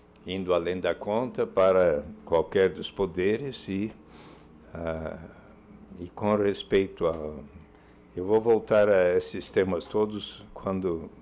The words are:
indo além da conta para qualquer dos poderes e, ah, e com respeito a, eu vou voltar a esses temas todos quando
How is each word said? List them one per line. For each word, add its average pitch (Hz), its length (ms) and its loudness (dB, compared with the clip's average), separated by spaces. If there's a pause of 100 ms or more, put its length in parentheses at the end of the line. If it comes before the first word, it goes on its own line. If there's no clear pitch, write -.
(260)
indo 90 260 -4
além 87 260 0
da 85 160 -2
conta 113 520 -4
para 92 580 4 (220)
qualquer 90 420 2
dos 80 220 -6
poderes 98 800 -4
e, 101 220 -4 (840)
ah, 82 440 -6 (800)
e 87 120 -12
com 104 260 0
respeito 98 680 0
a, 80 80 2 (1000)
eu 90 120 -6
vou 110 120 4
voltar 107 520 4
a 90 260 4
esses - 340 -4
temas 92 360 2
todos 107 640 -4
quando 92 580 -4 (120)